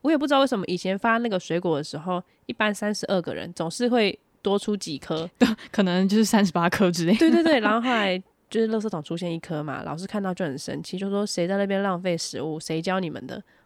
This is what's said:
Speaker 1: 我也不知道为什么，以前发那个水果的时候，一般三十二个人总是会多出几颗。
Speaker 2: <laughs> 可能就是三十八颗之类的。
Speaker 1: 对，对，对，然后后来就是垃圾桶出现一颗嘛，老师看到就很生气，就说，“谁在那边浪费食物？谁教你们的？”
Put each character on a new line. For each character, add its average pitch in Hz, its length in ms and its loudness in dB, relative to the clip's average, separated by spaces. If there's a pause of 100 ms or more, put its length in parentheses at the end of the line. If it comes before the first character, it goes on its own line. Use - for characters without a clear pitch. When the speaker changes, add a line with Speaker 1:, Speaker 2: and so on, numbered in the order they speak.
Speaker 1:
我 285 80 2
也 320 80 6
不 285 80 0
知 285 80 2
道 269 60 6
为 269 80 6
什 233 100 0
么， 190 100 -2
以 180 80 -2
前 190 220 -2
发 226 200 4
那 233 120 0
个 185 100 0
水 170 200 -2
果 170 180 2
的 147 60 -2
时 - 140 -10
候， 180 260 -4 (220)
一 247 80 -8
般 214 200 0
三 208 200 -2
十 - 140 -6
二 185 140 2
个 139 120 -6
人 87 200 -8
总 165 160 -4
是 240 180 -2
会 226 300 2 (240)
多 202 160 2
出 208 180 -2
几 165 220 -8
颗。 160 320 -6 (100)
Speaker 2:
<laughs> 226 320 2
可 202 120 2
能 185 240 2
就 202 100 2
是 220 80 6
三 208 200 4
十 170 60 0
八 170 180 2
颗 185 200 4
之 170 160 0
类 175 80 4
的。 220 60 4
Speaker 1:
对， 330 100 6
对， 339 140 6
对， 311 160 4
然 214 140 2
后 233 60 2
后 240 100 -2
来 202 280 2 (320)
就 220 100 0
是 226 100 2
垃 220 100 0
圾 214 100 -4
桶 160 140 -4
出 170 120 -6
现 170 160 -4
一 165 80 -4
颗 156 220 -6
嘛， 147 220 -6
老 151 120 -6
师 185 120 -10
看 208 140 -4
到 185 120 -2
就 185 100 -4
很 139 140 -4
生 147 240 -8
气， 180 160 -10
就 196 120 -6
说 202 180 -2
，“谁 175 200 -2
在 196 100 0
那 202 100 0
边 196 160 0
浪 185 180 -2
费 180 160 0
食 - 240 -8
物？ 156 180 -4
谁 160 220 -4
教 190 180 -2
你 180 100 -2
们 - 180 -10
的？” - 140 -10 (240)